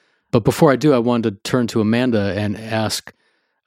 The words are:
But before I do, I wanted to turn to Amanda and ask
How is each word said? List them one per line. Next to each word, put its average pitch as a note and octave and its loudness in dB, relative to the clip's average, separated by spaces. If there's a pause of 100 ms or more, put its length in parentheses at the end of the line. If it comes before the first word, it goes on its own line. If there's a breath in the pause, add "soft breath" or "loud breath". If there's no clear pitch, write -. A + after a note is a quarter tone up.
(300)
But A2+ 0
before D3 4
I C3 4
do, C#3+ 2
I B2+ 4
wanted A#2 -2
to - -10
turn B2 0
to A#2 -2
Amanda A2 0
and G#2 -4
ask A2 -6 (540)